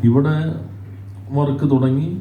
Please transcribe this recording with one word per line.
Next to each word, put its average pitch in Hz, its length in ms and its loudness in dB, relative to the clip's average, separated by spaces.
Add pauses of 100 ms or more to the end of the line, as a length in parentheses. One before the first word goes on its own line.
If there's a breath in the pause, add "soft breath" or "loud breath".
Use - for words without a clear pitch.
ഇവിടെ 143 280 4 (1000)
വർക്ക് 143 360 0
തുടങ്ങി. 135 360 2 (120)